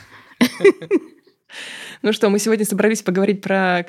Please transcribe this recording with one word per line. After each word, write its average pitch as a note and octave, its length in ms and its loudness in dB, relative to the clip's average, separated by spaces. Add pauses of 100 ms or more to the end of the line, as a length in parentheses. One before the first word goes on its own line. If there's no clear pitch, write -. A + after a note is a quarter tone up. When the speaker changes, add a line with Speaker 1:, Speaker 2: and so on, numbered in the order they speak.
(400)
Speaker 1:
<laughs> - 760 2 (880)
Speaker 2:
Ну G#3 100 0
что, G#3+ 160 2
мы G3+ 80 2
сегодня G#3+ 260 0
собрались G#3 380 0
поговорить G3 400 0
про F#3 480 0